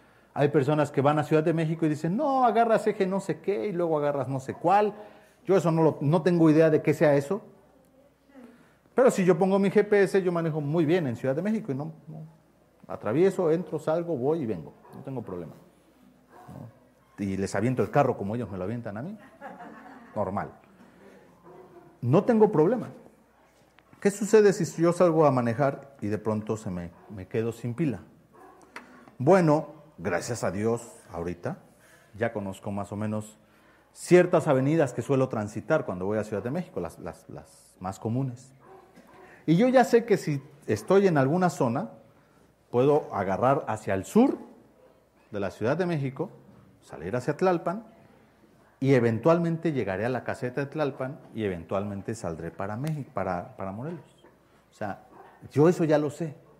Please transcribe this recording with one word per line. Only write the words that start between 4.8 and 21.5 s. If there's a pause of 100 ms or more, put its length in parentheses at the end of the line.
Yo
eso
no
lo,
no
tengo
idea
de
qué
sea
eso. (1500)
Pero
si
yo
pongo
mi
G
P
S,
yo
manejo
muy
bien
en
Ciudad
de
México
y
no, (140)
no, (580)
atravieso,
entro,
salgo,
voy
y
vengo. (200)
No
tengo
problema. (960)
¿No?
Y
les
aviento
el
carro
como
ellos
me
lo
avientan
a
mí. (1000)
Normal. (1500)